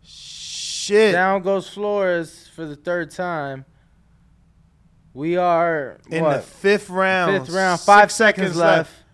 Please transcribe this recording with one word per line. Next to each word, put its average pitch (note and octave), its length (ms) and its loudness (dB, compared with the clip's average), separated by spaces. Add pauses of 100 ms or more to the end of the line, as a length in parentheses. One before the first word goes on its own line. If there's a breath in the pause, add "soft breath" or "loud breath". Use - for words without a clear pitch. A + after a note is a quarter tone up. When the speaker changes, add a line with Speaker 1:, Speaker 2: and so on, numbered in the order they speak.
Speaker 1:
Shit. - 1080 -2
Speaker 2:
Down F#3+ 280 0
goes F#3 280 -2
Flores G3 840 -4
for E3 100 -12
the D3 100 -12
third F3 360 -6
time. C#3+ 540 -8 (1500)
We D#3+ 240 -4
are, E3+ 600 0 (120)
Speaker 1:
In E3 140 -2
Speaker 2:
what? D3 140 2
Speaker 1:
the G#2+ 40 -6
fifth G3+ 480 -2
round. F#3 560 0
Speaker 2:
Fifth E3 100 -10
round. F#3 240 0
Speaker 1:
Six - 60 -6
Speaker 2:
Five G3+ 260 8
Speaker 1:
seconds G#3 300 2 (120)
Speaker 2:
seconds D#3+ 40 -4
Speaker 1:
left. E3 200 4
Speaker 2:
left. - 260 -6 (100)